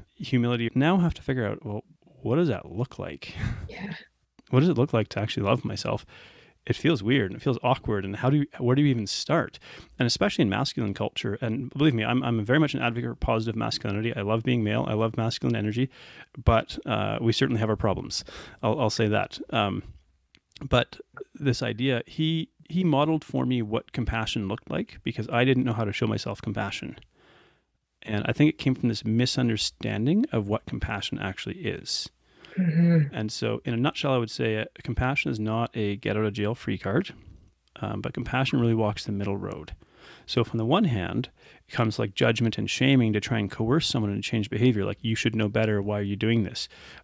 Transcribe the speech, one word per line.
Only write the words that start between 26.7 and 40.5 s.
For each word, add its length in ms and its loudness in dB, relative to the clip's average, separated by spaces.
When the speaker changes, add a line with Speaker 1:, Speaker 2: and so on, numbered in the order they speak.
Speaker 1:
And 240 -2
I 60 0
think 180 6
it 80 -4
came 160 2
from 160 0
this 140 -4
misunderstanding 1300 0
of 160 0
what 180 -2
compassion 520 -6
actually 420 -6
is. 500 -6
Speaker 2:
Mm-hmm. 560 4
Speaker 1:
And 160 -4
so 340 -4
in 100 -2
a 20 0
nutshell, 360 0
I 60 2
would 120 -2
say, 280 -2
uh, 60 -2
compassion 480 -2
is 80 -2
not 360 0
a 220 -2
get 200 -2
out 80 0
of 80 0
jail 220 0
free 240 -4
card, 360 -2
um, 240 -6
but 120 -4
compassion 480 0
really 140 4
walks 300 0
the 80 -4
middle 240 -2
road. 360 -8
So 160 2
from 160 -2